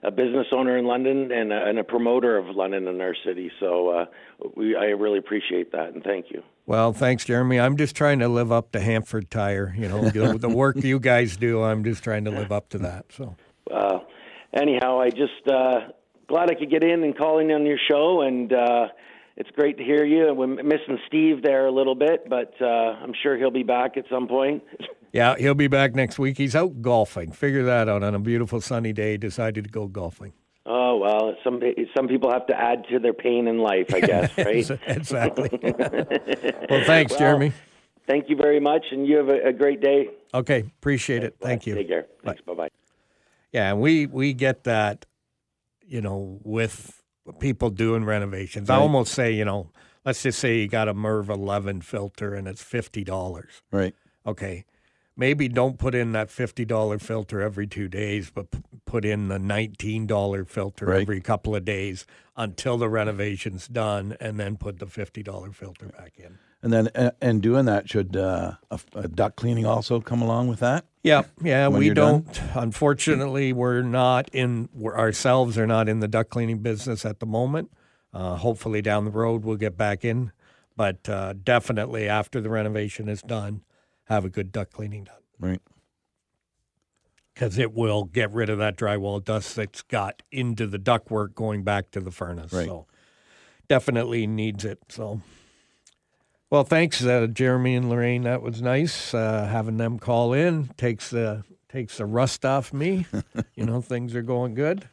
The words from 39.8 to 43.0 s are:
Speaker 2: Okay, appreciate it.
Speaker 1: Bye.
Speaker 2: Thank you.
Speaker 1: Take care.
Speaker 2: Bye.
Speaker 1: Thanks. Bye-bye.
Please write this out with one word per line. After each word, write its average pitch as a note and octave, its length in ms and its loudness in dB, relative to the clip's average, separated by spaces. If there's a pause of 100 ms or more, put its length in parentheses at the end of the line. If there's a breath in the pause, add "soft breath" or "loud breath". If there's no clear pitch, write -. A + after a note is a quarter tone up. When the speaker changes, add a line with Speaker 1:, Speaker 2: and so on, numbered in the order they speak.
Speaker 2:
Okay, B2+ 320 2 (140)
appreciate C3 440 0
it. - 160 -8
Speaker 1:
Bye. A#2+ 80 -6
Speaker 2:
Thank A#2+ 200 -2
you. G#2 80 -4
Speaker 1:
Take G2+ 120 -2
care. E2+ 140 -2 (220)
Speaker 2:
Bye. G2 80 -4
Speaker 1:
Thanks. - 100 -10
Bye-bye. E2 280 -8 (840)